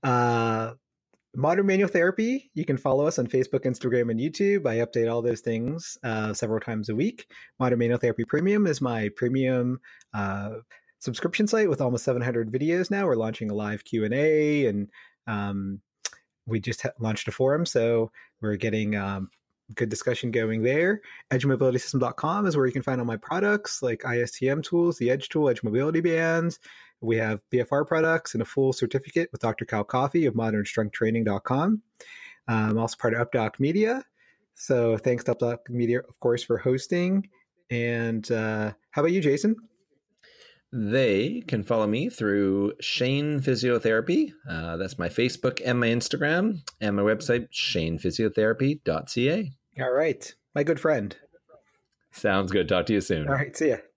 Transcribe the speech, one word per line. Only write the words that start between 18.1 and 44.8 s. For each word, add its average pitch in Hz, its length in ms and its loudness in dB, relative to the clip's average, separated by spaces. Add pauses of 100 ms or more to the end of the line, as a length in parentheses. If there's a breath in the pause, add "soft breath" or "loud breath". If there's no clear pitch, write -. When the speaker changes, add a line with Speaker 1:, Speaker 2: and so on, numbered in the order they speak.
Speaker 1:
we're 107 160 -2
getting, 107 400 -2
um, 98 320 -4 (440)
good 117 140 -2
discussion 117 440 -4
going 110 320 0
there. 170 360 2 (320 loud breath)
Edge 131 140 0
mobility 131 320 2
system 127 240 -2
dot 120 160 -2
com 190 280 -2
is 160 120 0
where 135 80 4
you 123 80 0
can 135 80 -4
find 127 180 -2
all 117 80 -4
my 113 80 -4
products, 202 680 -2
like 120 240 -2
I 120 160 0
S 120 100 -2
T 131 180 -2
M 143 120 0
tools, 170 360 0
the 120 120 0
Edge 135 200 0
tool, 151 180 2
Edge 117 160 0
mobility 139 380 0
bands. 165 580 0 (400 loud breath)
We 113 180 0
have 110 220 0 (100)
B 123 120 2
F 113 100 -2
R 143 140 2
products 160 500 0
and 113 80 0
a - 20 -2
full 135 280 2
certificate 135 580 -2
with 113 100 -10
Doctor 113 240 -2
Cal 104 200 -2
Coffee 139 420 0
of 110 80 0
modern 110 300 0
strength 107 260 -2
training 113 320 0
dot 101 220 -2
com. 180 360 0 (680 loud breath)
Um, 110 280 2
also 113 200 -2
part 113 180 2
of 120 160 0
Updoc 110 280 0
Media. 214 440 0 (520 soft breath)
So 117 420 2
thanks 123 260 0
to 123 120 0
Updoc 120 340 -4
Media, 120 300 0
of - 200 -14
course, 120 240 2
for 117 160 0
hosting. 180 680 0 (440 soft breath)
And, 117 580 -2
uh, 110 440 0 (180)
how 147 100 0
about 165 120 2
you, 190 80 2
Jason? 151 340 2 (1160 soft breath)
Speaker 2:
They 120 720 2
can 107 160 -2
follow 107 240 2
me 131 220 0
through 101 680 2
Shane 143 640 0
Physiotherapy. 120 880 2 (160)
Uh, 82 300 -6
that's 92 220 -6